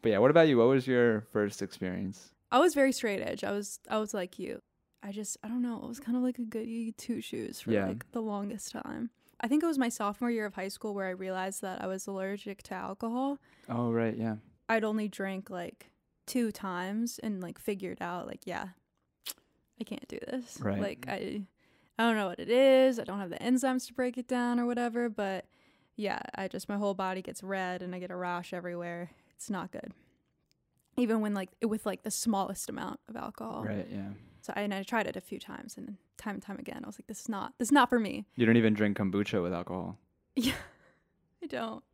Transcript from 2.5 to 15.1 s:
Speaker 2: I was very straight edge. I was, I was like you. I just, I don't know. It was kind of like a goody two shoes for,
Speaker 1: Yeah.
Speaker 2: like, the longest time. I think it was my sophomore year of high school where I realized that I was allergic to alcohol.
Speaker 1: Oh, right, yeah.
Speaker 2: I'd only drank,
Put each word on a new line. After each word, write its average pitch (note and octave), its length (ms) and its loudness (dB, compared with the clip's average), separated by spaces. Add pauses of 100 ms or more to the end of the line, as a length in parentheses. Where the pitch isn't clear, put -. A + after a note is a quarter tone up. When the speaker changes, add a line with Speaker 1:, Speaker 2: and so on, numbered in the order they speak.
Speaker 2:
I B3 80 6
was E4 160 6
very C4+ 160 6
straight G#3 320 -2
edge. - 220 -4
I G3+ 80 -2
was, G3+ 260 -6 (100)
I G#3+ 100 0
was G#3+ 140 -4
like F#3 280 -6
you. - 200 -6 (440)
I G3+ 80 -8
just, G3+ 320 -8
I G#3+ 40 -10
don't B3 140 -2
know. A#3 220 -2
It - 40 -10
was A#3 120 -10
kind A#3+ 160 -2
of B3+ 80 2
like B3+ 140 0
a A#3+ 60 -4
goody A3+ 540 -6
two A3+ 220 -4
shoes - 400 -8
for, - 100 -6
Speaker 1:
Yeah. G2+ 160 4
Speaker 2:
like, G2+ 240 -6
the A#3 120 -6
longest G#3 500 -6
time. - 380 -8 (300)
I A#3 80 -2
think D4+ 140 4
it E4+ 40 2
was D4+ 120 2
my B3 100 2
sophomore A3+ 440 -2
year A3 140 0
of G3 80 -6
high F#3+ 140 -6
school G#3 260 -6
where G3 120 -2
I F#3 40 -2
realized F#3 520 -4
that F#3 200 -6
I G3 40 -2
was F#3+ 220 -4
allergic G3 560 -6
to - 100 -8
alcohol. A3+ 640 -4 (300)
Speaker 1:
Oh, A#2+ 240 0
right, A2+ 240 2
yeah. A2 200 -2 (320)
Speaker 2:
I'd A3+ 160 2
only G#3+ 240 0
drank, F#3+ 420 -6